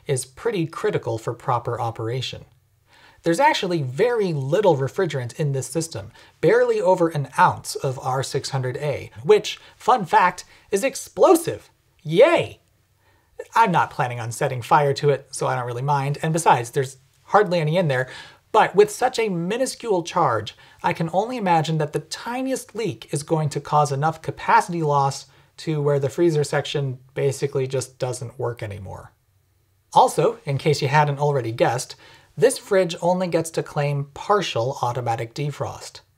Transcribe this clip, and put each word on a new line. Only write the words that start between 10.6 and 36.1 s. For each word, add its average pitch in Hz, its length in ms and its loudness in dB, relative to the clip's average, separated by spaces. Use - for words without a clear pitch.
is 196 120 0
explosive! - 880 2
Yay! 180 580 4
I'm 226 160 4
not 135 200 2
planning 123 300 -4
on 117 120 -6
setting 131 300 -4
fire 143 320 4
to 147 160 2
it, 131 200 -2
so - 160 -4
I 131 80 0
don't 123 120 -4
really 120 160 -6
mind, 143 400 -2
and 160 100 0
besides, 160 380 -2
there's 131 260 -4
hardly 180 360 2
any 156 160 -2
in 180 120 0
there, 127 200 -2
but 202 220 2
with 208 160 6
such - 280 -4
a 220 100 -2
minuscule 196 720 -2
charge, 123 540 -2
I 175 120 -2
can 165 180 -4
only 226 240 -2
imagine 165 420 0
that 147 140 -4
the 151 80 -4
tiniest 262 720 -6
leak 202 380 -6
is 143 100 -4
going 156 280 -2
to 156 100 -6
cause 147 320 0
enough 151 300 -2
capacity 180 600 0
loss 143 440 0
to 156 220 -4
where 143 180 2
the 135 120 0
freezer 160 340 2
section 139 540 -4
basically 139 520 -2
just 131 320 -6
doesn't 123 400 -6
work 120 240 -6
anymore. 98 500 -12
Also, 214 520 4
in 139 140 -2
case 151 220 2
you 139 80 -2
hadn't 143 300 2
already 139 340 0
guessed, 131 440 0
this 175 220 4
fridge 185 440 2
only 180 240 0
gets 165 240 -2
to 160 120 -4
claim 143 520 -2
partial 139 680 0
automatic 120 520 -4
defrost. - 640 -8